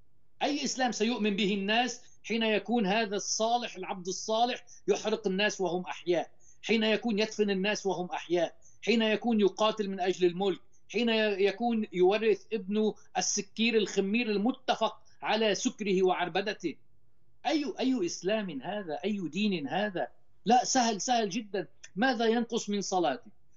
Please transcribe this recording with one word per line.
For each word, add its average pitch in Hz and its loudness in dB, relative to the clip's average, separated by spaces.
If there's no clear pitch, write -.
أي 285 -2
إسلام 254 -2
سيؤمن 214 0
به 208 0
الناس 220 0
حين 226 -2
يكون 214 2
هذا 208 0
الصالح، 226 -2
العبد 185 -8
الصالح، 220 -2
يحرق 214 0
الناس 196 0
وهم 180 0
أحياء، 160 -2
حين 220 2
يكون 214 0
يدفن 214 0
الناس 196 0
وهم 180 -2
أحياء، 165 -2
حين 226 2
يكون 214 2
يقاتل 208 2
من 196 -6
أجل 180 2
الملك، 175 0
حين 233 0
ي-، 214 2
يكون 220 0
يورث 196 4
ابنه 208 0
السكير 220 -2
الخمير 208 0
المتفق 214 0
على 214 2
سكره 190 0
وعربدته؟ 180 0
أي، 285 0
أي 247 0
إسلام 180 -4
هذا؟ 175 -6
أي 202 -4
دين 170 -2
هذا؟ 170 -4
لا، 240 6
سهل، 226 0
سهل 233 0
جدًا. 196 -6
ماذا 233 2
ينقص 226 0
من 202 0
صلاتك؟ 175 -2